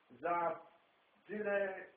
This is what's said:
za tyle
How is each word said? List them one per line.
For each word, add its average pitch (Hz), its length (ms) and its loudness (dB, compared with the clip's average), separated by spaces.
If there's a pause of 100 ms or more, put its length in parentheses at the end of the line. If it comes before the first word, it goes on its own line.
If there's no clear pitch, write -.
za 165 500 0 (680)
tyle 202 580 0 (120)